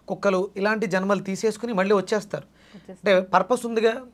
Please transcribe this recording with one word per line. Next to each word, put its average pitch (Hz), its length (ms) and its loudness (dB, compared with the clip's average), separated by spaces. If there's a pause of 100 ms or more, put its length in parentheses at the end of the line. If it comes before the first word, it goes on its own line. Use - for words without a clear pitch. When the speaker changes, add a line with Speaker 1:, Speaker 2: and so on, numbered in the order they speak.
Speaker 1:
కుక్కలు, 190 500 0
ఇలాంటి 214 300 0
జన్మలు 190 320 0
తీసేసుకుని 208 540 -4
మళ్ళీ 196 220 2
వచ్చేస్తారు. 190 480 -2 (320)
Speaker 2:
వచ్చేస్తారు. 190 420 0
Speaker 1:
అంటే 190 120 0
పర్పస్ 226 360 2
ఉందిగా, 226 480 0